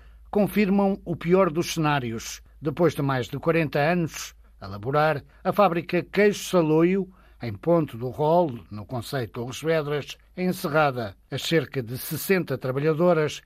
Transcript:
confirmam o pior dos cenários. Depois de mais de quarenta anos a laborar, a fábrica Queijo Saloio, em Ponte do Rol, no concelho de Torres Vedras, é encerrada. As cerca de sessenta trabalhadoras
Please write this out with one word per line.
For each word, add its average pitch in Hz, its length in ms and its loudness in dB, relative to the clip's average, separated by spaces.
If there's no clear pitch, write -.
confirmam 196 720 2
o 165 120 -4
pior 180 340 4
dos 165 240 -2
cenários. 139 680 -2
Depois 156 320 2
de 156 80 -6
mais 135 260 0
de 139 120 -8
quarenta 160 400 0
anos 165 560 -2
a 95 60 -14
laborar, 135 560 0
a 180 80 0
fábrica 170 520 2
Queijo 202 400 2
Saloio, 175 640 2
em 113 100 -8
Ponte 160 440 0
do 127 120 -6
Rol, 151 500 2
no 101 140 -10
concelho 120 420 -6
de - 60 -18
Torres 123 280 -8
Vedras, 147 560 -2
é 180 60 -4
encerrada. 147 680 0
As 135 140 -6
cerca 139 400 0
de 120 140 -8
sessenta 156 600 -2
trabalhadoras 151 880 0